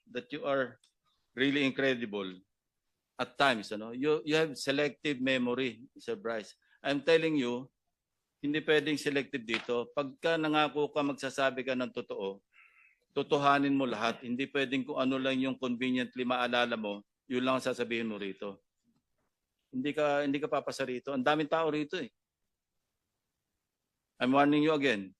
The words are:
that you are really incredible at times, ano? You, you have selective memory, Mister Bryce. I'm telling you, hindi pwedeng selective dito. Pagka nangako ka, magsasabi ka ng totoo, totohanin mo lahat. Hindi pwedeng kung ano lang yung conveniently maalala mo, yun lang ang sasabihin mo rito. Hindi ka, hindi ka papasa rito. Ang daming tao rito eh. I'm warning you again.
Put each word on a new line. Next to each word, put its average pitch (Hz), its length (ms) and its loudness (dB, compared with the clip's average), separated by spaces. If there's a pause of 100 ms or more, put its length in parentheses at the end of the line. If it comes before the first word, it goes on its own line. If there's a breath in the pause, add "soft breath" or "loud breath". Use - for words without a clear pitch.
(140)
that 120 160 -8
you 147 160 -8
are 135 320 -2 (560)
really 139 320 2
incredible 120 640 0 (880)
at - 160 -6
times, 120 400 2
ano? 107 160 -8
You, 147 320 0
you 156 160 2
have 160 160 2
selective 139 640 -2
memory, 123 640 -2 (160)
Mister - 160 -6
Bryce. 110 400 -6 (320 soft breath)
I'm 143 160 0
telling 160 400 4
you, 120 240 -2 (800)
hindi 147 160 0
pwedeng 151 400 2
selective 139 400 -2
dito. 117 560 -2
Pagka 147 400 -2
nangako 151 560 2
ka, 151 80 0
magsasabi 131 640 -2
ka 131 80 0
ng 127 160 -2
totoo, 107 560 -8 (720 soft breath)
totohanin 143 560 4
mo 135 160 2
lahat. 113 320 -2
Hindi 123 240 -4
pwedeng 131 400 -2
kung 147 160 -4
ano 131 160 0
lang 131 240 0
yung 131 160 -2
conveniently 127 640 -2
maalala 120 560 0
mo, 104 240 -4 (240)
yun 123 160 -2
lang 131 160 2
ang 123 80 -4
sasabihin 117 400 -2
mo 104 160 -6
rito. 98 400 -10 (1120)
Hindi 131 160 -4
ka, 143 320 2
hindi 143 160 0
ka 143 80 -4
papasa 139 400 -2
rito. 127 320 -6
Ang 127 80 0
daming 151 240 2
tao 165 160 2
rito 151 320 -2
eh. 135 160 -8 (2000)
I'm 127 160 2
warning 147 320 6
you 156 80 4
again. 117 460 0